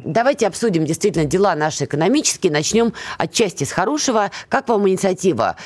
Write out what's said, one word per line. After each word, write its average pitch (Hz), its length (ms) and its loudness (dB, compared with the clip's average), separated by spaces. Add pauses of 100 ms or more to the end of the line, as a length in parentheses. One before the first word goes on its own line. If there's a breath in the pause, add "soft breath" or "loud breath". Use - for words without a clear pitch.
Давайте 226 420 2
обсудим 175 380 0
действительно 165 400 0
дела 185 300 2
наши 151 300 -2
экономические. 214 680 0
Начнем 196 420 0 (240 loud breath)
отчасти - 460 -2
с - 80 -6
хорошего. 220 600 0 (180 loud breath)
Как 269 200 -2
вам 202 180 2
инициатива, 180 800 0